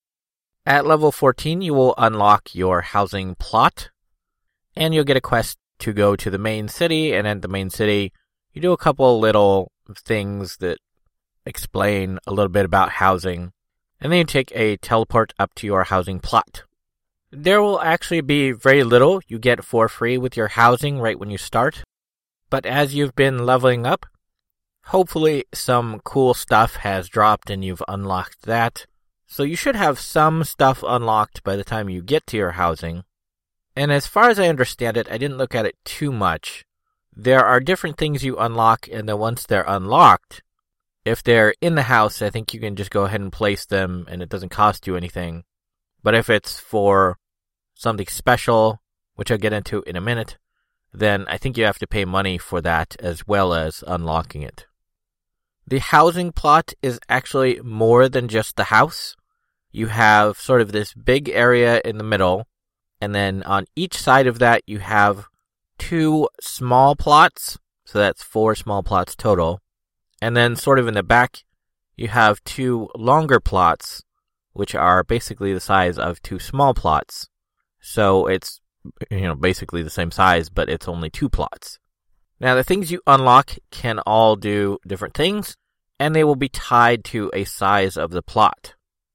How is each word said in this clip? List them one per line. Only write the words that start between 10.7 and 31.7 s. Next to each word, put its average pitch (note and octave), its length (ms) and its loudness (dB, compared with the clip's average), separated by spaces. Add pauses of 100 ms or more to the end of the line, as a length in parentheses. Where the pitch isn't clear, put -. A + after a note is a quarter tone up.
explain G2 800 -4
a - 60 -8
little G2 180 0
bit G2 140 2
about F#2+ 260 2
housing, F2+ 600 -2 (480)
and D3 100 -4
then F3 80 2
you E3+ 60 2
take C3+ 320 -2
a G#2+ 220 0
teleport A2+ 600 0
up - 160 -2
to - 140 -12
your F#2+ 160 2
housing F#2 340 -4
plot. - 460 -2 (680)
There F3+ 320 2
will G3+ 180 0
actually E3 420 -2
be C#3 280 0
very C3+ 320 2
little B2+ 460 4
you A2+ 100 -10
get A#2+ 260 0
for A2+ 240 0
free A#2+ 300 -4
with B2+ 180 -8
your G#2+ 120 -2
housing B2 500 2
right A2+ 220 -2
when G2+ 100 -12
you G2 80 -8
start, - 460 -4 (640)
but C3+ 160 -4
as C#3 300 -2
you've C#3+ 180 -2
been C3 320 0
leveling B2 400 2
up, C#3 200 -4 (800)
hopefully D#3+ 680 0
some A#2+ 480 -2
cool C3 340 2
stuff - 420 0
has F#2+ 320 -6
dropped G#2+ 400 2
and G2 140 -8
you've F#2 240 -8
unlocked G2 560 -8
that. A#2 440 -4 (400)
So - 180 -6
you D3+ 100 -4
should B3+ 220 -4
have D#3 240 0
some D#3+ 420 0
stuff C3+ 420 0
unlocked A2+ 600 -2
by G2 100 -4
the G2+ 80 -6
time G#2+ 260 -8